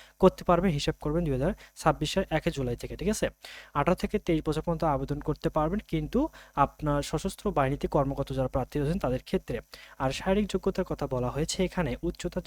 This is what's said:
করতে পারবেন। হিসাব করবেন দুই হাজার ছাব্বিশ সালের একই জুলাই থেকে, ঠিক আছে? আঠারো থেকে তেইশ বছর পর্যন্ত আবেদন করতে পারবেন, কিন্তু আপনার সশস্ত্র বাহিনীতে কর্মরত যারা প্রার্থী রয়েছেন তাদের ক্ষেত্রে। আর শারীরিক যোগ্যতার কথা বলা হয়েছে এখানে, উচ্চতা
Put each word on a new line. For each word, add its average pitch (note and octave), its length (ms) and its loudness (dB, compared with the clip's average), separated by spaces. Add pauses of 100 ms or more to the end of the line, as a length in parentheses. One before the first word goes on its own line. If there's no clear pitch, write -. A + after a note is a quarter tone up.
(220)
করতে F#3 260 6
পারবেন। F3 300 4
হিসাব - 260 -2
করবেন D#3 220 0
দুই C#3 100 0
হাজার C#3+ 160 0 (280)
ছাব্বিশ D3 320 2
সালের G3 240 0
একই D#3 200 0
জুলাই B2 260 -2
থেকে, A#2+ 180 -8
ঠিক E3 140 0
আছে? - 120 0 (480)
আঠারো D3+ 280 4
থেকে - 140 0 (100)
তেইশ D#3+ 220 4
বছর D#3 160 0
পর্যন্ত E3+ 200 0 (120)
আবেদন C#3 220 -4 (100)
করতে D#3 280 -2
পারবেন, D#3+ 240 0 (100)
কিন্তু D#3 300 0 (440)
আপনার D3 360 0 (100)
সশস্ত্র - 340 -4 (140)
বাহিনীতে C#3 360 2
কর্মরত C3+ 340 0 (100)
যারা C3 160 0
প্রার্থী C3 240 -2
রয়েছেন D3+ 260 0
তাদের B2+ 240 0
ক্ষেত্রে। F3+ 280 -2 (460)
আর C3+ 160 2
শারীরিক G3 340 2
যোগ্যতার F#3 380 0
কথা D3 240 -2
বলা B2 200 0
হয়েছে D3+ 240 -2 (100)
এখানে, E3 220 -2 (160)
উচ্চতা F3 400 -4